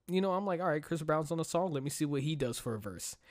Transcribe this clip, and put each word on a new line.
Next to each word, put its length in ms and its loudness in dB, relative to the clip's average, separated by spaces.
you 120 2
know, 120 2
I'm 140 0
like, 140 0
"All 80 0
right, 140 2
Chris 200 -2
Brown's 300 2
on 80 0
a 40 0
song. 280 2
Let 100 0
me 80 -2
see 140 -2
what 180 0
he 140 0
does 240 0
for 140 -4
a 40 -4
verse." 380 -8